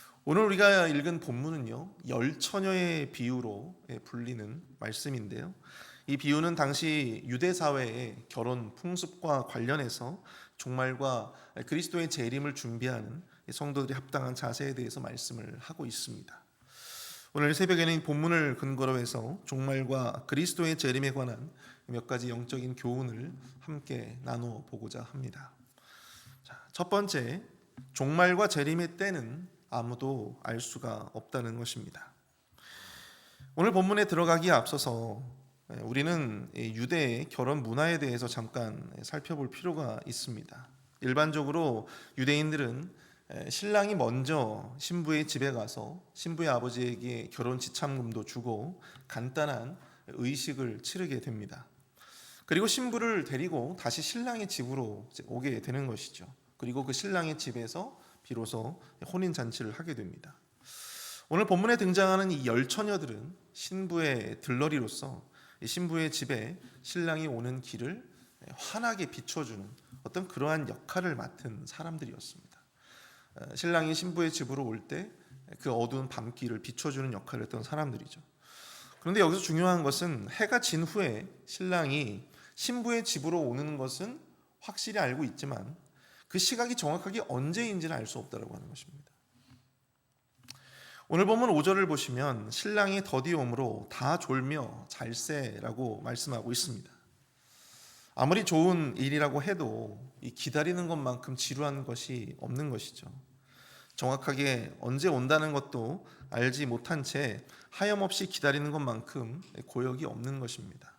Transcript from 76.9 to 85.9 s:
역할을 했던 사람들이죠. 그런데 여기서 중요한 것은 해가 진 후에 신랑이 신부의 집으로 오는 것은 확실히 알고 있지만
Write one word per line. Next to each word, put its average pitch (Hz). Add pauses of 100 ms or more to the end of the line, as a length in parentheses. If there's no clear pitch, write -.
역할을 117
했던 113
사람들이죠. 143 (800)
그런데 196
여기서 175
중요한 170
것은 139
해가 220
진 165
후에 165 (180)
신랑이 147 (260)
신부의 240
집으로 165
오는 143
것은 180 (400)
확실히 208
알고 139
있지만 139 (540)